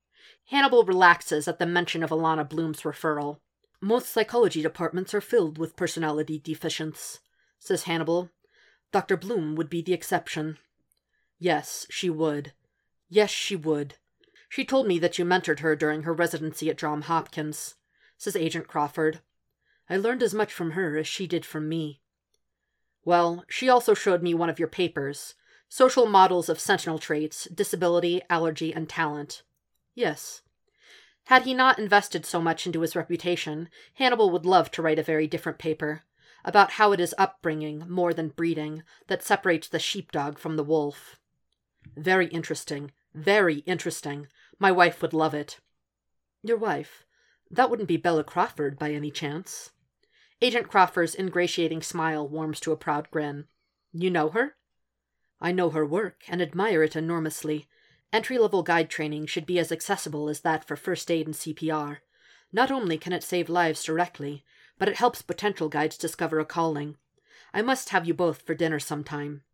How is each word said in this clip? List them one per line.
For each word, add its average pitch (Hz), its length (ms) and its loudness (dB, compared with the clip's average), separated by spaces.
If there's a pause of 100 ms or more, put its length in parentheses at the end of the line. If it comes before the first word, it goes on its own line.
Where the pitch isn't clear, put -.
(460)
Hannibal 269 360 6
relaxes 180 640 4
at - 140 -2
the 175 60 0
mention 175 360 -2
of 160 80 -2
Alana 160 380 0
Bloom's 156 340 -6
referral. 147 560 -4 (420)
"Most 226 300 0
psychology 220 520 2
departments 170 520 -4
are 208 60 -2
filled 170 380 0
with 160 180 -6
personality 156 640 -2
deficients," 156 800 -8 (400)
says - 240 -2
Hannibal. 170 460 0 (600)
"Doctor 190 260 0
Bloom 175 380 -4
would 156 160 -4
be 170 100 -4
the 180 120 -2
exception." 165 680 -4 (800)
"Yes, 165 500 -2
she - 220 -4
would. 151 420 -2 (560)
Yes, 202 220 4
she - 240 -4
would. 151 400 -2 (540)
She - 160 -4
told 269 240 2
me 175 100 4
that 170 200 2
you 180 60 0
mentored 175 360 2
her 156 160 2
during 151 260 0
her 165 100 -2
residency 160 560 -2
at 151 100 -2
Johns 151 260 -4
Hopkins," 151 720 -4 (420)
says - 160 -4
Agent 165 320 -4
Crawford. 156 540 0 (680)
"I 185 80 0
learned 233 240 -2
as 202 100 2
much 208 180 -2
from 165 200 -4
her 156 260 -2
as 156 100 -2
she - 200 -6
did 160 180 -2
from 156 240 -6
me." 156 320 -6 (1040)
"Well, 170 420 2
she - 220 -2
also 240 240 6
showed 185 300 2
me 175 100 0
one 170 160 0
of 160 100 -4
your 165 100 0
papers, 143 680 -6 (340)
Social 254 380 6
Models 185 420 6
of 165 100 0
Sentinel 175 400 0
Traits, 156 460 -4
Disability, 175 840 0
Allergy, 160 420 0
and 160 160 -6
Talent." 147 540 -6 (520)
"Yes." 180 460 -6 (840)
Had 254 180 8
he 262 100 -2
not 262 260 4
invested 208 460 2
so - 160 -2
much 165 260 -2
into 165 140 -2
his 165 160 -2
reputation, 165 720 -4 (260)
Hannibal 226 360 4
would 170 160 0
love 180 260 6
to - 100 -6
write 156 160 2
a 156 60 0
very 156 220 0
different 160 320 -6
paper, 156 460 -4 (380)
about 202 300 6
how 208 200 4
it 190 80 2
is 175 180 -2
upbringing, 156 720 -2
more 175 260 0
than 160 160 -4
breeding, 156 520 -4 (260)
that 190 140 -2
separates 185 460 0
the 165 100 -2
sheepdog 151 600 -6
from 160 180 -6
the 151 80 0
wolf. 147 520 -2 (800)
"Very 180 320 2
interesting, 147 640 -6 (200)
very 170 540 4
interesting. 147 600 -6 (320)
My 190 140 6
wife 175 300 4
would 165 100 -2
love 156 220 2
it." 147 260 -10 (840)
"Your 226 140 0
wife? 180 480 -4 (440)
That - 220 2
wouldn't 220 160 -2
be 165 100 2
Bella 160 280 2
Crawford 151 520 -2
by 147 140 -4
any 147 220 -6
chance?" 151 580 -10 (720)
Agent 240 260 2
Crawford's 180 460 4
ingratiating 175 680 -2
smile 156 480 -4
warms 156 320 -6
to 160 120 -2
a 156 40 -2
proud 151 340 -4
grin. 147 360 -6 (460)
"You 175 180 -2
know 156 200 2
her?" 240 260 0 (840)
"I 170 120 -2
know 180 180 2
her 156 160 0
work 180 420 -4
and 175 140 -2
admire 175 400 2
it 156 140 2
enormously. 156 720 -4 (440)
Entry-level 220 500 2
guide 165 280 2
training 151 360 -6
should 156 200 -6
be 180 120 0
as 160 120 0
accessible 160 580 -4
as 151 120 -6
that 156 260 0
for 147 100 -6
first - 340 -4
aid 160 160 0
and 156 100 -8
C 156 180 -8
P 156 160 -4
R. 147 320 -4 (500)
Not 247 180 2
only 208 280 -2
can 175 140 -8
it 170 100 -4
save 175 260 -2
lives 165 340 0
directly, 147 600 -4 (320)
but - 120 0
it 196 80 0
helps 240 260 0
potential 185 460 -4
guides 156 280 -2
discover 160 440 -4
a 151 40 0
calling. 151 540 -2 (560)
I 202 80 0
must 262 280 -2
have 180 160 0
you 170 60 2
both 160 300 -2
for 165 120 -6
dinner 160 260 -2
sometime." 147 720 -8